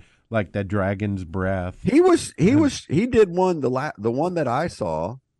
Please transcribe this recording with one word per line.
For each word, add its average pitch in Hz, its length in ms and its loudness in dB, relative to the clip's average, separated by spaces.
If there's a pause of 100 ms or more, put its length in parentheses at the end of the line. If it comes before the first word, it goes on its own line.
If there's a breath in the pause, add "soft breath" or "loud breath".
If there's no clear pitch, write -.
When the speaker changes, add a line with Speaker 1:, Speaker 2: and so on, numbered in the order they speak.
(300 soft breath)
Speaker 1:
like, 110 220 -4
that 101 160 -4
dragon's 98 560 -2
breath. 92 600 -4
Speaker 2:
He 254 180 4
was, 359 360 2
he 185 140 4
Speaker 1:
And 294 80 4
Speaker 2:
was, 277 260 0
he 196 200 0
did 226 240 4
one, 175 320 0
the 123 80 0
la-, 131 280 -2
the 110 140 -2
one 156 220 -2
that 156 140 -2
I 139 200 -2
saw, 90 500 -4 (220)